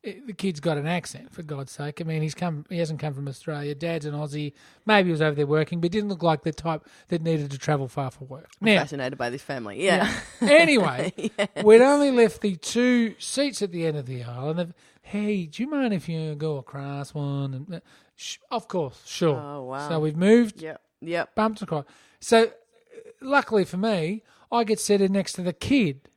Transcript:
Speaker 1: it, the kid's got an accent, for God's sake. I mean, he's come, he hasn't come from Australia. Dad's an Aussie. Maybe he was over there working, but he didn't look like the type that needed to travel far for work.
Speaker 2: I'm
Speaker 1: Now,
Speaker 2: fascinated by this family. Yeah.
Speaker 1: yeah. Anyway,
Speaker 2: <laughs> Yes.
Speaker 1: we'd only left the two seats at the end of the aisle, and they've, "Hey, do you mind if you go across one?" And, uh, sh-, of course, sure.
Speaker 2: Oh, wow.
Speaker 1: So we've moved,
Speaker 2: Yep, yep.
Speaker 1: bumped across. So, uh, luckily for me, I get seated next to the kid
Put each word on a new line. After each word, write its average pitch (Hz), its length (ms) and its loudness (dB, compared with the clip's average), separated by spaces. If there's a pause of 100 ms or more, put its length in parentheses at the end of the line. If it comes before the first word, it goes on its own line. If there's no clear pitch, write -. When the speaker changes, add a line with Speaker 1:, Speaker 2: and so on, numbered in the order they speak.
Speaker 1:
it, 254 240 -12
the 214 60 -10
kid's 175 260 -4
got 151 180 -2
an 143 80 -6
accent, - 480 -6
for - 80 -14
God's 143 300 -10
sake. 147 280 -10
I 175 40 -6
mean, 160 180 -2
he's 156 140 -4
come, 160 340 -4
he 175 80 -6
hasn't 156 220 -4
come 151 160 -6
from 139 120 -8
Australia. 147 460 -8
Dad's 160 320 -6
an 151 80 -6
Aussie. 147 400 -6 (320)
Maybe 202 220 4
he 175 40 0
was 156 100 0
over 156 120 2
there 143 140 0
working, 156 320 0
but 170 60 -2
he 170 40 2
didn't 208 200 -2
look 175 120 -6
like 160 220 2
the 165 80 -2
type 160 340 -6 (220)
that 165 160 -4
needed 156 260 -2
to 139 80 -10
travel 139 300 -2
far 135 240 -6
for - 140 -18
work. 131 240 -18 (120)
Speaker 2:
I'm 202 40 -2
Speaker 1:
Now, 208 160 6
Speaker 2:
fascinated 139 360 -6
by 120 140 -4
this 135 100 -8
family. 120 420 -8
Yeah. 190 300 2 (280)
Speaker 1:
yeah. 254 100 2
Anyway, 233 640 6
Speaker 2:
<laughs> - 240 -6
Yes. 202 80 2 (160)
Speaker 1:
we'd 220 180 12
only 285 300 6
left 233 300 4
the 196 160 0
two 240 600 2
seats 262 460 -4
at 185 80 -4
the 165 160 -2
end 151 100 -2
of 135 80 -8
the 123 180 -8
aisle, 123 280 -6
and 165 80 -2
they've, 175 140 -4 (280)
"Hey, 208 460 -4
do 175 160 -8
you 277 80 -6
mind 269 200 0
if 185 160 -4
you 160 280 -4
go 151 220 -4
across 139 580 -10
one?" 139 400 -4
And, 147 180 -12
uh, 165 60 -10 (360)
sh-, - 220 -12 (140)
of - 160 -4
course, 151 400 -4
sure. 156 360 0
Speaker 2:
Oh, 143 200 -12
wow. 135 260 -8
Speaker 1:
So 160 100 -2
we've 151 160 -2
moved, 208 460 4
Speaker 2:
Yep, 156 200 -14 (200)
yep. 165 320 -4
Speaker 1:
bumped 214 300 -2
across. 151 220 -6 (340)
So, 226 240 6
uh, 226 40 4 (720)
luckily 262 440 2
for 180 120 -8
me, 202 440 -2 (300)
I 233 140 2
get 214 140 0
seated 196 300 2
next 196 240 -2
to - 80 -8
the 175 120 -4
kid 180 480 0 (160)